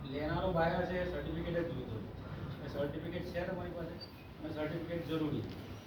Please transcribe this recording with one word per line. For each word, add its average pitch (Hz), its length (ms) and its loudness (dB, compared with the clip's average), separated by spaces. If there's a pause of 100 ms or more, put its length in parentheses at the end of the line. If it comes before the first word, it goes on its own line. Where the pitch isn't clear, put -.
(140)
લેનારો 160 380 4
બાયર 175 340 6
છે, 180 260 2
સર્ટિફિકેટ 160 440 0
જ 160 180 2
જોઈતો 120 180 -2
હોય. 107 100 -2 (640)
એ - 20 -4
સર્ટિફિકેટ 160 580 -2
છે 175 260 -2
તમારી 175 200 -2
પાસે 165 480 -6 (240)
અને 151 100 -4
સર્ટિફિકેટ 156 540 0
જરૂરી 151 340 2
છે. 101 80 -2 (380)